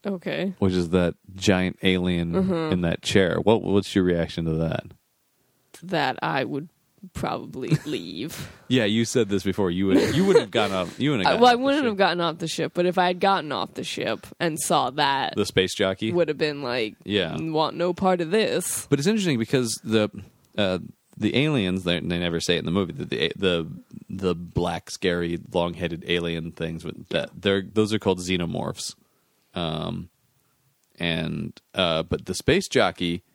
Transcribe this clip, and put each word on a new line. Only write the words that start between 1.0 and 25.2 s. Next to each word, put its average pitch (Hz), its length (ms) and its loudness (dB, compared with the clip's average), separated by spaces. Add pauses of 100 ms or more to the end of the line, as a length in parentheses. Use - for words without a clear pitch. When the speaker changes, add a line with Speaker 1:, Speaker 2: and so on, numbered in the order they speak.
Speaker 2:
giant 92 480 2
alien 90 500 2
Speaker 1:
Mm-hmm. 175 400 0
Speaker 2:
in 90 80 0
that 87 200 0
chair. 87 400 4
What, 104 220 4
what's 95 320 0
your 95 80 6
reaction 85 420 0
to 80 100 0
that? 82 300 -2 (1000)
Speaker 1:
That 151 380 -2
I 151 220 -2
would 143 260 -6 (440)
probably - 560 -6
Speaker 2:
<laughs> - 160 2
Speaker 1:
leave. 110 640 -8 (160)
Speaker 2:
Yeah, 123 180 4
you 110 200 2
said 110 240 2
this 98 140 0
before. 95 260 0
You 92 180 0
would, - 280 2
you 190 100 4
wouldn't 196 180 6
have 202 80 -10
gone 107 200 2
off, 92 280 -4
you 139 120 2
wouldn't 101 160 2
have - 100 4
Speaker 1:
<laughs> - 0 -
I, - 20 -2
Speaker 2:
gotten - 20 6
Speaker 1:
well, 247 80 8
I 240 40 6
Speaker 2:
off 233 60 2
the 254 40 -2
Speaker 1:
wouldn't 277 200 2
Speaker 2:
ship. 240 60 0
Speaker 1:
have 202 80 -2
gotten 175 240 2
off 165 160 -2
the 165 100 -6
ship, 156 260 -4
but 175 120 2
if 180 120 2
I 180 100 4
had 180 120 -2
gotten 170 320 2
off 101 220 -4
the - 100 -8
ship - 440 -4 (120)
and 165 200 -2
saw 139 320 0
that, 139 440 0
Speaker 2:
The 101 100 2
space 92 300 0
jockey? 98 360 0
Speaker 1:
would 170 180 2
have 143 80 -4
been 147 260 -2
like, 120 400 -4
Speaker 2:
Yeah. 92 360 0
Speaker 1:
"Want 156 360 -2
no 175 180 -2
part 185 280 2
of 160 100 -4
this." 180 580 -2
Speaker 2:
But 139 100 4
it's 143 80 0
interesting 185 320 2
because 113 440 0
the, 107 260 2 (480)
uh, 92 220 2 (380)
the - 200 0
aliens, 101 460 0
they, 87 160 0
they 85 200 -2
never 85 200 0
say 87 160 2
it 80 40 -2
in 78 60 -6
the 82 60 -2
movie, 90 220 0
the, - 120 -8
the, - 300 -2
the, 87 320 0 (420)
the 92 260 -2
black, 85 540 -4
scary, 87 500 -2 (120)